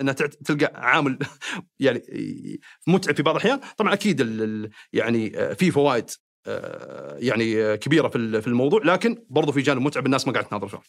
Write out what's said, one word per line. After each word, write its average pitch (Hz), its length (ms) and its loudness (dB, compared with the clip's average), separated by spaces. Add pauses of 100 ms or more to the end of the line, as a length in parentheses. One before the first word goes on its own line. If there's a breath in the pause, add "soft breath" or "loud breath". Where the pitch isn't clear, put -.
إنه 135 100 0
تعت-، 147 240 -4 (100)
تلقى 147 300 0
عامل 135 440 2 (300 loud breath)
<laughs> - 300 -12
يعني 113 800 -4 (280 loud breath)
متعب 180 280 4
في 143 80 0
بعض 156 120 2
الأحيان. 240 240 2 (180 loud breath)
طبعا 202 160 2
أكيد 190 280 2
ال-، 110 200 -2
ال-، 107 280 -4 (240 loud breath)
يعني، 110 460 0
آه، - 140 -2
في 180 180 2
فوائد، 143 380 2 (380)
آه، 69 720 -10
يعني، 113 440 2
آه، 107 120 2
كبيرة 135 320 2
في 127 100 -2
ال-، 113 240 -2
في 131 60 -6
الموضوع، 135 360 2
لكن 190 460 2
برضو 143 220 2
في 139 100 0
جانب 131 200 2
متعب 135 240 -2
الناس 131 220 0
ما 120 60 0
قاعدة 107 140 -2
تناظر 101 200 -6
فيه. 101 100 -12 (120)